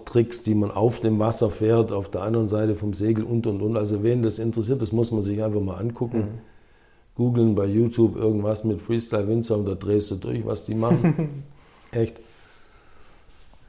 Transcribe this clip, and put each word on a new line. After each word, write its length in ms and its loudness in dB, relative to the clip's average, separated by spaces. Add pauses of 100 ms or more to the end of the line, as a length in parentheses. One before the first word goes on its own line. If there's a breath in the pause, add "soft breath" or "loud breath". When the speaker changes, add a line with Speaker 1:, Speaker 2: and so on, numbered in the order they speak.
Speaker 1:
Tricks, 380 0
die 120 2
man 160 2
auf 300 0
dem 180 2
Wasser 320 0
fährt, 420 2
auf 180 -6
der 120 -6
anderen 260 0
Seite 260 0
vom 200 -4
Segel 300 0
und, 220 -2
und, 140 -2
und. 160 0
Also 260 -2
wen 200 2
das 160 0
interessiert, 420 -2
das 120 -4
muss 200 0
man 100 0
sich 200 -2
einfach 180 0
mal 160 -4
angucken. 420 -4
Speaker 2:
Mhm. 200 -4 (800 soft breath)
Speaker 1:
Googlen 380 4
bei 120 0
YouTube 500 2
irgendwas 480 0
mit 160 0
Freestyle 480 -2
Windsurfen, 380 0
da 80 -2
drehst 360 0
du 40 -6
durch, 320 -6
was 180 -6
die 100 -6
machen. 720 0 (240)
Speaker 2:
<laughs> 220 -20
Speaker 1:
Echt. 280 -2 (1500 soft breath)